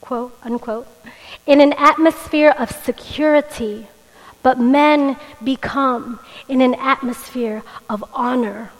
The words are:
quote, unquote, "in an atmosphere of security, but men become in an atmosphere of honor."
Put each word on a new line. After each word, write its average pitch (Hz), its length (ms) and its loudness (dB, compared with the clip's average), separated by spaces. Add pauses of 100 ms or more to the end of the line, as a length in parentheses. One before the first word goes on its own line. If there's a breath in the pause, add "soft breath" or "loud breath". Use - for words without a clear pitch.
quote, 247 420 -10
unquote, 233 440 -8 (580 loud breath)
"in 285 160 6
an 285 120 6
atmosphere 302 840 2
of 254 140 -4 (120)
security, 269 1040 -2 (560 loud breath)
but 254 160 2
men 285 560 4 (260 loud breath)
become 247 800 -4 (300 loud breath)
in 269 120 0
an 254 140 4
atmosphere 247 880 -4 (260 loud breath)
of 214 140 -6 (100)
honor." 240 680 -4